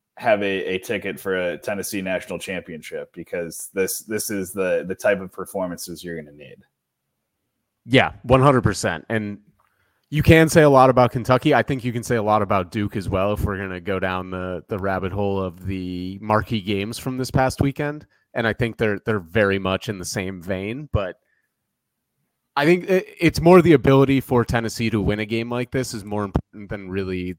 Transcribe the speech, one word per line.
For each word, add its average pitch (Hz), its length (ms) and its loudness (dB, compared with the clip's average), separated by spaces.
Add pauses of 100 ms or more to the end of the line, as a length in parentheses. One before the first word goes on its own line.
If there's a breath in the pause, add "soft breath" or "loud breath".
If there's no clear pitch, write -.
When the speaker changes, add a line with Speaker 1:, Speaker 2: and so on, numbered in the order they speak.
(160)
Speaker 1:
have 107 260 0
a, 95 320 -4
a 92 60 -4
ticket 98 400 -8
for 95 160 -4
a 90 220 -4
Tennessee 101 440 -6
national 92 380 -6
championship, 82 720 -12
because 85 580 -10
this, 95 280 -4
this 107 320 -8
is 95 200 -6
the, 90 360 -2
the 95 80 -8
type 101 240 -2
of 92 100 -12
performances 90 720 -10
you're 85 180 -10
gonna 71 160 -20
need. 73 200 -20 (1300)
Speaker 2:
Yeah, 117 240 4 (140)
one 131 180 4
hundred 131 200 6
percent. 92 480 -2
And 104 280 -4 (720)
you 147 140 0
can 160 240 8
say 165 140 6
a 147 80 8
lot 131 200 8
about 123 220 4
Kentucky. 127 420 2
I 120 80 4
think 123 220 -4
you 120 80 -2
can 117 100 -6
say 120 140 -2
a 110 60 0
lot 107 200 2
about 95 300 -2
Duke 104 240 -4
as 101 120 -6
well 98 260 0
if 101 100 -6
we're 98 140 -4
gonna 92 220 -8
go 95 200 -4
down 92 300 -4
the, 92 360 -8
the 104 120 -6
rabbit 95 340 -4
hole 98 280 -2
of 92 260 -8
the 92 540 -8
marquee 107 400 0
games 101 380 -4
from 131 180 -8
this 127 140 -6
past 131 300 0
weekend. 147 480 -4 (260)
And 117 120 -2
I 107 80 0
think 117 240 -4
they're, 104 260 0
they're 107 160 -2
very 98 380 2
much 95 320 -2
in 101 80 -6
the 90 80 -10
same 95 340 -6
vein, 101 500 -8
but 95 260 -4 (1400)
I 143 80 0
think 175 240 2
it, 185 180 2 (140)
it's 160 220 2
more 180 180 10
the 160 140 8
ability 135 480 6
for 123 200 2
Tennessee 113 460 -2
to 107 140 0
win 101 160 0
a 107 80 -4
game 113 240 -4
like 123 200 -4
this 127 220 -4
is 107 100 -10
more 104 220 -4
important 98 460 -8
than 101 180 -12
really 92 500 -6